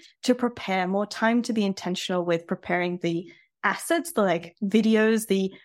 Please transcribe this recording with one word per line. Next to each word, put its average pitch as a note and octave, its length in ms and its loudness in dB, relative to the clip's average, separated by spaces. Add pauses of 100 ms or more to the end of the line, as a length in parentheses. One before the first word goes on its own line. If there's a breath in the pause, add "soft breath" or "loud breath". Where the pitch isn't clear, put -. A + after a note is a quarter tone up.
(240 loud breath)
to B3 120 4
prepare, G3+ 520 -2
more G3 180 0
time A#3 380 0
to A#3 100 -4
be G#3+ 100 2
intentional F#3 640 -2
with E3+ 220 0
preparing F3+ 540 -2
the E3+ 300 -2 (320 loud breath)
assets, E4+ 480 -2
the, A3 100 0
like, E3+ 400 0
videos, A3 640 4
the F#3+ 240 0 (140)